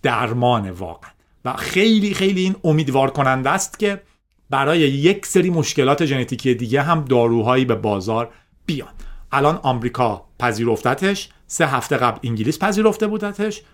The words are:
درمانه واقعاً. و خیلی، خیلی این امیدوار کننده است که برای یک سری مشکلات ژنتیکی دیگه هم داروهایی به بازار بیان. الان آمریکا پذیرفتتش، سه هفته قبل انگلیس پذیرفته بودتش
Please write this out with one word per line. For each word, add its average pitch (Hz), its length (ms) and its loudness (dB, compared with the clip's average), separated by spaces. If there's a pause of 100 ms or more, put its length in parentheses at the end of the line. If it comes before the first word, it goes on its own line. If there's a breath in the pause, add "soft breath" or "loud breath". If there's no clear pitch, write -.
درمانه 120 720 0
واقعاً. 85 380 -12 (340)
و 127 80 -4
خیلی، 208 640 2
خیلی 190 260 0
این 185 240 0
امیدوار 135 460 2
کننده 131 400 0
است - 280 -4
که 202 240 -2 (480)
برای 139 280 2
یک 151 480 2
سری 185 240 2
مشکلات 147 540 2
ژنتیکی 127 500 0
دیگه 123 280 0
هم 160 220 0
داروهایی 120 600 2
به 123 100 0
بازار 107 560 -2 (360 soft breath)
بیان. 139 260 -6 (400 soft breath)
الان 143 300 2
آمریکا 120 640 -2 (140)
پذیرفتتش، 120 880 -2 (180 soft breath)
سه - 200 -2
هفته 135 300 -2
قبل 120 320 -2
انگلیس 110 300 -2
پذیرفته 214 480 0
بودتش 208 560 -6 (120 soft breath)